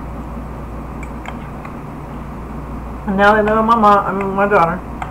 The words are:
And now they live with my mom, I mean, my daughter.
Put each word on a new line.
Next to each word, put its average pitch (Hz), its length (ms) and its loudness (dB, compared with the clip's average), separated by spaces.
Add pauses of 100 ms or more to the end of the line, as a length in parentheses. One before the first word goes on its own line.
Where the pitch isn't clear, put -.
(3000)
And 196 120 0
now 202 160 8
they 214 80 6
live 214 160 4
with 220 80 4
my 233 100 6
mom, 208 300 6
I 185 60 -2
mean, 196 220 -2
my 196 140 2
daughter. 180 320 2 (300)